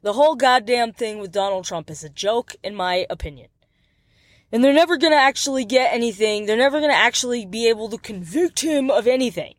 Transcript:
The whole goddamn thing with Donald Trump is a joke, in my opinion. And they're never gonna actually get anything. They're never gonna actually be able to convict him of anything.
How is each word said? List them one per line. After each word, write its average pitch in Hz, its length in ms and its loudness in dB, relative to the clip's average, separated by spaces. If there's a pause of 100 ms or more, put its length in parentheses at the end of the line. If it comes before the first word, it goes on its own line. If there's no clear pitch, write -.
The 208 100 -2
whole 294 240 2
goddamn 240 560 2
thing 214 260 -8
with 190 140 -12
Donald 196 320 -2
Trump 165 260 -10
is 156 140 -14
a 151 40 -16
joke, 208 540 -4
in 202 120 -10
my 185 360 -2
opinion. 147 380 -12 (1000)
And 233 140 2
they're 277 80 6
never 330 240 4
gonna 311 200 4
actually 269 480 2
get 254 280 2
anything. 214 540 -2
They're 214 100 0
never 269 240 2
gonna 294 120 2
actually 240 520 0
be 226 240 -2
able 220 220 -2
to 226 80 -10
convict 208 640 -4
him 277 300 -2
of 208 160 2
anything. 247 520 -2